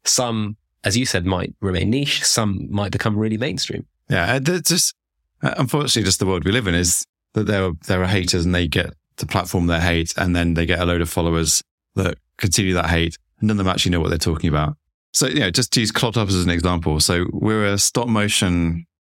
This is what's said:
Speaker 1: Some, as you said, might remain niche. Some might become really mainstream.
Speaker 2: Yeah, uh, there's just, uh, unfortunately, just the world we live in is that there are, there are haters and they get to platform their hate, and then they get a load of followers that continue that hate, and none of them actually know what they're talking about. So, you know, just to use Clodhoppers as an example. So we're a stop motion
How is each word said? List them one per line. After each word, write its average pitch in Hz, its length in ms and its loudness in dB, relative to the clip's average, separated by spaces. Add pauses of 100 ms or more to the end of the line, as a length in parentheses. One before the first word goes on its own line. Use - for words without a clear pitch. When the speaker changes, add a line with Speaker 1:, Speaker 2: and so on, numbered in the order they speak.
Speaker 1:
Some, 110 520 -2 (280)
as 104 120 2
you 123 100 2
said, 90 200 0
might 92 340 -2
remain 95 300 0
niche. 143 340 0
Some 101 460 0
might 101 220 -2
become 107 240 0
really 110 200 0
mainstream. - 500 -6 (220)
Speaker 2:
Yeah, 92 260 0
uh, 139 40 0
there's 165 240 0
just, - 320 0 (480)
uh, 139 160 -2
unfortunately, 131 460 0
just 95 140 0
the 98 80 0
world 90 180 0
we 95 80 2
live 117 140 0
in 87 80 0
is 85 320 0 (280)
that 107 120 0
there 101 180 0
are, 90 80 -2 (140)
there 92 160 0
are 92 40 0
haters 90 380 0
and 90 100 2
they 87 140 0
get 87 260 -2 (240)
to - 80 -6
platform 90 400 0
their 82 140 2
hate, 85 360 0
and 90 180 0
then 85 200 2
they 82 120 2
get 87 140 0
a 90 60 2
load 87 160 2
of 80 80 -2
followers 82 520 0 (320)
that 95 220 0 (220)
continue 95 360 0
that 85 120 0
hate, 82 320 0 (200)
and 107 100 0
none 107 120 2
of 95 40 0
them 92 80 2
actually - 180 0
know 87 100 2
what - 80 0
they're 80 100 0
talking 82 300 0
about. 76 280 0 (360)
So, - 140 2
you 147 140 0
know, 95 100 2
just 120 240 -2
to 127 60 2
use 107 120 0
Clodhoppers 110 380 0
as 90 140 2
an 87 60 2
example. 82 500 0
So 87 320 2
we're 107 340 0
a 101 120 0
stop 120 300 0
motion 90 800 0 (160)